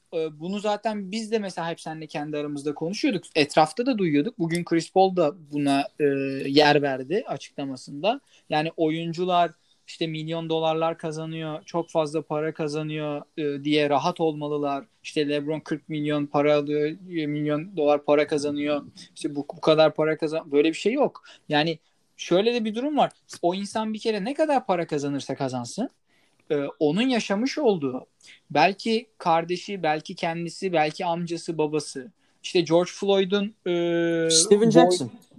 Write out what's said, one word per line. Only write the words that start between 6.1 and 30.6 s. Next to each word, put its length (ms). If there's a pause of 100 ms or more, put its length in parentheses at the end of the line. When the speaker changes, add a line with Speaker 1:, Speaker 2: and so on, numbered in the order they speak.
Speaker 1:
yer 340
verdi 460
açıklamasında. 960 (280)
Yani 280
oyuncular 760 (360)
işte 200
milyon 420
dolarlar 480
kazanıyor, 680
çok 260
fazla 320
para 320
kazanıyor, 680 (160)
e, 260
diye 260
rahat 300
olmalılar. 680 (180)
İşte 260
LeBron 300
kırk 300
milyon 360
para 300
alıyor, 420 (200)
e, 100
milyon 500
dolar 280
para 220
kazanıyor. 580 (300)
İşte 200
bu, 200
bu 60
kadar 340
para 220
kazan-, 340
böyle 180
bir 40
şey 200
yok. 300 (260)
Yani 300 (380)
şöyle 360
de 120
bir 100
durum 220
var. 140 (300)
O 140
insan 380
bir 60
kere 260
ne 80
kadar 320
para 220
kazanırsa 480
kazansın, 540 (640)
e, 40 (240)
onun 300
yaşamış 480
olduğu, 480 (460)
belki 560 (100)
kardeşi, 680
belki 320
kendisi, 580